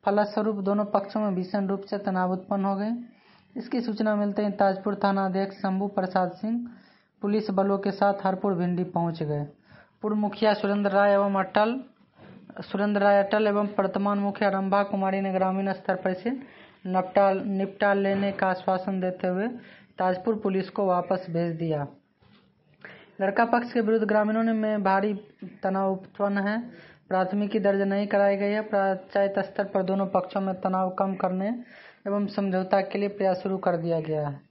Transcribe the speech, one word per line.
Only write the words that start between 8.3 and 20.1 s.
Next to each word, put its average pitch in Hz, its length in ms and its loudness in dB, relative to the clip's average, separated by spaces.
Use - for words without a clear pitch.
भिंडी 175 300 0
पहुंच 170 380 -2
गए। 147 240 -2
पूर्व 214 140 -2
मुखिया 208 380 2
सुरेंद्र 202 360 0
राय 202 220 6
एवं 202 220 4
अटल, 214 460 0
सुरेंद्र 202 400 -2
राय 202 220 6
अटल 214 240 2
एवं 208 200 2
वर्तमान 202 520 0
मुखिया 202 320 0
रंभा 190 320 2
कुमारी 196 380 0
ने 196 120 -2
ग्रामीण 190 400 0
स्तर 190 220 -2
पर - 160 -2
इसे 185 200 -4
नपटा-, 190 600 2
निपटा 196 480 0
लेने 196 380 0
का 196 140 0
आश्वासन 185 540 -2
देते 185 280 -4
हुए 190 200 -2
ताजपुर 185 380 0